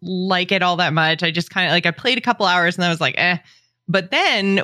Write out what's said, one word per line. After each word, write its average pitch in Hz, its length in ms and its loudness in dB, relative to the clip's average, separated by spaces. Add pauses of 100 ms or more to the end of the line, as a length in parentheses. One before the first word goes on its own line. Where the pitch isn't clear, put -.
like 180 500 -2
it 190 120 2
all 180 140 2
that 170 180 0
much. 160 280 2
I 170 80 0
just 165 220 -4
kinda, 180 180 0
like, 170 140 2
I 175 60 2
played 240 260 -2
a 240 60 -4
couple 226 240 0
hours 180 300 2
and 185 80 -2
I 175 40 2
was 165 120 -2
like, 139 180 -2
"Eh." 180 180 0 (520)
But 185 240 0
then 226 520 0